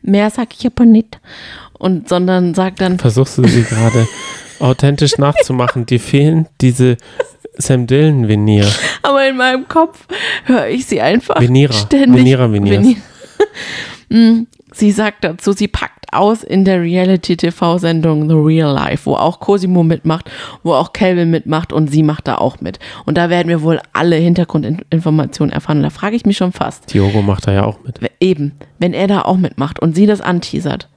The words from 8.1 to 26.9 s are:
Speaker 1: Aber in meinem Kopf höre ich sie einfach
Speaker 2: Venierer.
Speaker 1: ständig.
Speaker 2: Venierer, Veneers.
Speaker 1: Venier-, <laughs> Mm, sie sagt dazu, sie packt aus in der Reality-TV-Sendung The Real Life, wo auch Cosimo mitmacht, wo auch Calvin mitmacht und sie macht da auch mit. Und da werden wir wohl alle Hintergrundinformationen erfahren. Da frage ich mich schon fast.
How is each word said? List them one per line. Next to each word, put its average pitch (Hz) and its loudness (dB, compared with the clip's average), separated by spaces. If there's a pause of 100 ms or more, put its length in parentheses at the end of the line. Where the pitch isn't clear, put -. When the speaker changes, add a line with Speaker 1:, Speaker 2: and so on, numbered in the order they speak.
Speaker 1:
Aber 277 0
in 262 -4
meinem 254 -2
Kopf - -2 (380)
höre 202 0
ich 247 -6
sie 160 -4
einfach 170 0
Speaker 2:
Venierer. 127 4
Speaker 1:
ständig. 127 4
Speaker 2:
Venierer, 127 4
Veneers. 202 2
Speaker 1:
Venier-, 240 4
<laughs> - -20 (1040)
Mm, 226 4 (260)
sie 208 2
sagt 208 -2
dazu, 180 -2
sie 202 -2
packt - -8
aus 208 0
in 190 0
der 185 2
Reality-TV-Sendung 170 0
The 160 2
Real 156 2
Life, - -4
wo 139 0
auch 165 -2
Cosimo 180 0
mitmacht, 160 -2 (360)
wo 165 0
auch 143 -2
Calvin 175 0
mitmacht 160 -4
und 156 0
sie 156 2
macht 151 -2
da 139 -4
auch - -4
mit. 87 -10 (260)
Und 156 -2
da 170 0
werden 175 0
wir 165 0
wohl 160 0 (120)
alle 165 0
Hintergrundinformationen 160 -2
erfahren. 151 -2
Da 147 -2
frage 208 -6
ich 233 -2
mich 202 0
schon 180 0
fast. - -10